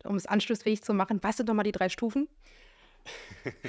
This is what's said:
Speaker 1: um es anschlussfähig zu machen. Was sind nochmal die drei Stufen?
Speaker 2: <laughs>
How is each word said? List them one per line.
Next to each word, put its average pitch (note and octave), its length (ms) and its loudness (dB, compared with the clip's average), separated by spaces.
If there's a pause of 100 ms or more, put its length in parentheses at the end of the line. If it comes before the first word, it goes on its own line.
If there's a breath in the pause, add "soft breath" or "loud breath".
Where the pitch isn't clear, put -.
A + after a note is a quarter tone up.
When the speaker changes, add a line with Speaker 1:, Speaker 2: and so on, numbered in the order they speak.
Speaker 1:
um G3+ 140 -2
es F#3 100 -4
anschlussfähig G#3+ 560 2
zu - 100 -2
machen. G3 300 2
Was G#3 140 0
sind G#3+ 120 -2
nochmal G#3+ 160 4
die G#3 60 2
drei F#3 180 2
Stufen? A#3+ 380 0 (1160 loud breath)
Speaker 2:
<laughs> C3 80 -4 (160)